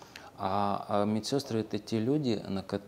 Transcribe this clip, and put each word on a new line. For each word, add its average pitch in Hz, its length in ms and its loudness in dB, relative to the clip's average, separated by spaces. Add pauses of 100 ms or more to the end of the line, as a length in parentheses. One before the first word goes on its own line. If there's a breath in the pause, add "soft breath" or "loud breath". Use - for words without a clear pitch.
(380 loud breath)
А, 98 520 0
а 104 160 4
медсёстры — 110 560 0
это 107 180 -2
те 113 200 0
люди, 127 480 2
на 95 140 -2
ко-, - 260 -4